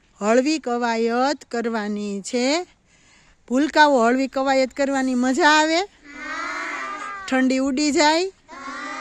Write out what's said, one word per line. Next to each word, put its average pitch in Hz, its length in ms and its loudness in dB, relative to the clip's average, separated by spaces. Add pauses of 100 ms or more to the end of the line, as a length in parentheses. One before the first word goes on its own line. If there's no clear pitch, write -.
(220)
હળવી 254 380 2
કવાયત 240 840 -2
કરવાની 208 800 -6
છે. 269 460 -2 (800)
ભૂલકાઓ, 285 580 4
હળવી 262 220 0
કવાયત 269 460 0
કરવાની 269 420 -2
મજા 262 340 2
આવે? 320 340 4 (1400)
ઠંડી 262 300 2
ઉડી 277 340 0
જાય? 330 400 2 (680)